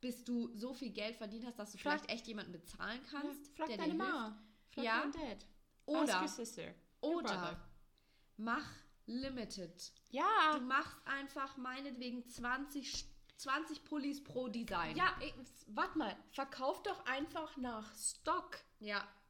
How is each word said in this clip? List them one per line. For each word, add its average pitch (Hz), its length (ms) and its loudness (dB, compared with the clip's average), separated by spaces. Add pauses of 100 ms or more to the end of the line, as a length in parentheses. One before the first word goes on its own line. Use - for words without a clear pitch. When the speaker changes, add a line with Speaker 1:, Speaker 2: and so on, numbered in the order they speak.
Speaker 1:
bis 247 240 -4
du 233 300 0
so 240 180 -2
viel 254 180 -4
Geld 214 260 -2
verdient 226 300 -6
hast, 240 120 -8
dass 208 140 -4
du - 60 -12
Speaker 2:
Frag 294 220 4
Speaker 1:
vielleicht - 120 -6
echt 233 160 -2
jemanden 208 240 -4
bezahlen 185 500 -4
Speaker 2:
Ja, - 60 -16 (120)
Speaker 1:
kannst, 285 360 -4
Speaker 2:
frag 320 120 0
Speaker 1:
der - 100 -2
Speaker 2:
deine 320 140 2
Speaker 1:
dir 320 60 2
Speaker 2:
Ma. 330 300 2
Speaker 1:
hilft. - 460 -14
Speaker 2:
Frag 240 100 0
Speaker 1:
Ja. 226 160 6
Speaker 2:
deinen 285 120 0
Dad. 294 340 -6 (400)
Speaker 1:
Oder, 294 280 6
Speaker 2:
Ask 185 80 6
your 302 60 2
sister. - 460 -6 (280)
Your 311 160 4
Speaker 1:
oder - 100 0
Speaker 2:
brother. 175 400 -2 (680)
Speaker 1:
mach 233 320 0 (380)
Limited. 226 840 -4 (180)
Speaker 2:
Ja. 311 480 6
Speaker 1:
Du 247 60 -2
machst 269 320 2 (100)
einfach 277 500 -4
meinetwegen 254 720 -4
zwanzig, 269 800 -2 (300)
zwanzig 294 480 0
Pullis 285 380 -2
pro 254 260 -2
Design. 185 480 0
Speaker 2:
Ja, 349 240 6
ey, 294 120 -4 (100)
s-, - 260 -16
wart 320 280 0
mal. 240 200 0 (160)
Verkauf 277 500 0
doch - 240 -2
einfach 311 500 -2
nach 233 400 -4
Stock. - 600 0 (220)
Speaker 1:
Ja. 208 260 0 (240)